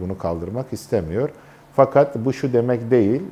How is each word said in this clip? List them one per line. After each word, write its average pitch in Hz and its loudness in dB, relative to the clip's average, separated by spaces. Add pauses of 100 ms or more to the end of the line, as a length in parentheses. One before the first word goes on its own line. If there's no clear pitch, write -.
bunu 92 -6
kaldırmak 87 -6
istemiyor. 104 -4 (460)
Fakat 135 4
bu 120 -2
şu 131 -4
demek 117 0
değil, 123 4